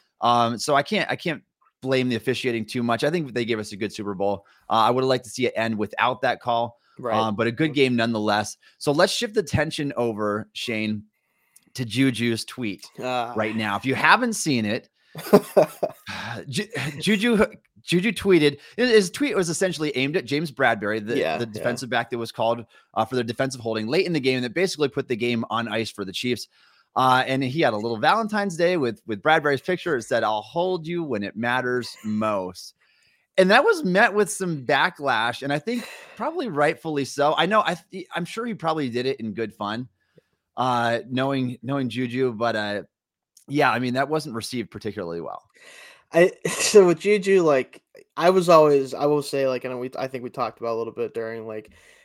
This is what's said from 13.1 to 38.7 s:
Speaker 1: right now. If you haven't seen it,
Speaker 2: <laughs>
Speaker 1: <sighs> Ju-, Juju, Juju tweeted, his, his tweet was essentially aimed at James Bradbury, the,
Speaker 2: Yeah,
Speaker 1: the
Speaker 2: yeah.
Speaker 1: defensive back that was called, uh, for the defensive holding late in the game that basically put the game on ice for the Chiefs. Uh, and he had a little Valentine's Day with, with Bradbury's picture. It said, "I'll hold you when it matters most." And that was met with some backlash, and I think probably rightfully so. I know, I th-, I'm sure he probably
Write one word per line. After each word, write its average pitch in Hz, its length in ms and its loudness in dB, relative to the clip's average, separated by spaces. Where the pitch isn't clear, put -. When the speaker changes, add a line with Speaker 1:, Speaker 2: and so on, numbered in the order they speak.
Speaker 1:
right 110 200 -2
now. 107 200 -2
If 101 100 -4
you 131 80 0
haven't 208 400 4
seen 127 320 0
it, 107 240 -4
Speaker 2:
<laughs> - 140 -14
Speaker 1:
<sighs> - 1200 0
Ju-, 156 180 -4
Juju, 208 460 4
Juju 185 280 0
tweeted, 156 480 4
his, 247 120 2
his 208 220 6
tweet 277 240 -2
was 170 140 0
essentially 156 460 -2
aimed 139 220 0
at 139 80 -4
James 143 260 -2
Bradbury, 110 480 0
the, 107 180 -4
Speaker 2:
Yeah, 80 200 0
Speaker 1:
the 117 80 -2
Speaker 2:
yeah. 113 60 -12
Speaker 1:
defensive 120 380 -6
back 120 200 -2
that 123 80 -4
was 117 140 -6
called, 117 340 -2
uh, 110 120 0
for 127 100 -6
the 123 80 0
defensive 127 380 -4
holding 110 260 -4
late 160 180 2
in 180 80 -4
the 156 60 0
game 131 220 0
that 120 120 -6
basically 160 360 0
put 131 180 -6
the 127 80 -2
game 117 340 -2
on 117 180 -4
ice 110 240 -4
for 101 140 -8
the 95 60 -12
Chiefs. 123 360 -4
Uh, 131 320 4
and 135 160 -2
he 131 160 -4
had 131 140 2
a 104 40 -2
little 113 200 -4
Valentine's 202 580 0
Day 175 220 2
with, 120 280 -2
with 104 160 -6
Bradbury's 147 400 4
picture. 170 360 -2
It 113 60 -6
said, 113 200 0
"I'll 107 180 0
hold 170 460 -4
you 170 160 -4
when 117 200 -4
it 98 120 -8
matters 123 720 -2
most." 107 680 -4
And 190 140 6
that 254 140 6
was 381 180 2
met 190 300 2
with 208 180 0
some 160 340 -6
backlash, 135 760 0
and 139 80 -4
I 147 80 0
think 233 260 -6
probably 302 320 -6
rightfully 151 560 0
so. 143 340 0
I 170 100 2
know, 214 180 4
I 175 100 -2
th-, 185 240 -12
I'm 175 80 -4
sure 226 220 -8
he 233 80 -6
probably 160 340 -2